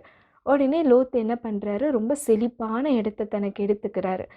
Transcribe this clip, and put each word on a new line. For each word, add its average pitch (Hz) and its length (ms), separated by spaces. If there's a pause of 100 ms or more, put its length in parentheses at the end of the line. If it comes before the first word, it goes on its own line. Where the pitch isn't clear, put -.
(440)
உடனே 277 400
லோத்து 254 280
என்ன 233 320
பண்றாரு, 208 460
ரொம்ப 240 260
செழிப்பான 240 760
இடத்தை 214 360
தனக்கு 202 380
எடுத்துக்கிறாரு. 190 600 (120)